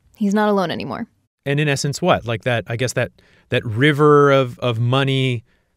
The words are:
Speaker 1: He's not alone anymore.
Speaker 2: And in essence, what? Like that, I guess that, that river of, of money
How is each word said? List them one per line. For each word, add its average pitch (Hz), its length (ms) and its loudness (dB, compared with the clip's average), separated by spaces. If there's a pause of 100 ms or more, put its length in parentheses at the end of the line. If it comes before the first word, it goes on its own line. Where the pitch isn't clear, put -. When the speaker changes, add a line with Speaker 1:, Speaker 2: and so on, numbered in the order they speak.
(160)
Speaker 1:
He's 202 180 -2
not 214 140 2
alone 190 240 0
anymore. 113 340 -8 (400)
Speaker 2:
And 143 140 -2
in 151 80 0
essence, 139 340 -4
what? 151 240 0
Like 117 160 -6
that, 117 240 -2
I 117 80 -6
guess 117 200 -4
that, 123 180 -4 (380)
that 120 140 -2
river 143 680 4
of, 131 260 0
of 120 220 -4
money 131 640 -2 (320)